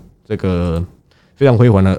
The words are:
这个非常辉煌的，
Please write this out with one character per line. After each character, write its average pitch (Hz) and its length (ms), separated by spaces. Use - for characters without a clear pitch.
这 107 120
个 87 460
非 139 100
常 123 120
辉 123 120
煌 98 120
的， 95 180